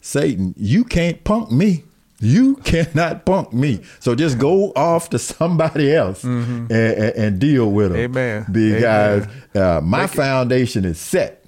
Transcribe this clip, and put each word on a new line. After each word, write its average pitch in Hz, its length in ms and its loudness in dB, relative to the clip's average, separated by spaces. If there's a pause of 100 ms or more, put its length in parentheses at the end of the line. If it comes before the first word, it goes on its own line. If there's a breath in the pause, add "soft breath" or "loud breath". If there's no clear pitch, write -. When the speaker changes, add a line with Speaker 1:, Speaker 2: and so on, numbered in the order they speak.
Speaker 1:
Satan, 110 560 -2
"You 131 260 2
can't 170 400 -2
punk 220 280 -2
me. 170 320 2 (360)
You 233 360 4
<laughs> - 80 -16
cannot 165 600 -2
punk 185 280 -2
me. 123 280 -2 (180 loud breath)
So 120 160 0
just 139 240 0
go 190 360 2
off 165 360 0
to 123 80 -2
somebody 156 720 0
else 101 300 0
Speaker 2:
Mm-hmm. 120 480 -4
Speaker 1:
and, - 0 -
and, 113 440 2
and 107 240 0
deal 123 320 2
with 101 200 2
'em." 87 60 -2 (200)
Speaker 2:
Amen. 113 340 -4
Speaker 1:
Because, 107 760 2 (280 loud breath)
Speaker 2:
Amen. 92 220 2
Speaker 1:
uh, 73 40 -2
my 95 200 0
Speaker 2:
Make 190 120 -4
it - 20 -8
Speaker 1:
foundation 127 680 0
is 85 140 -4
set. - 480 -4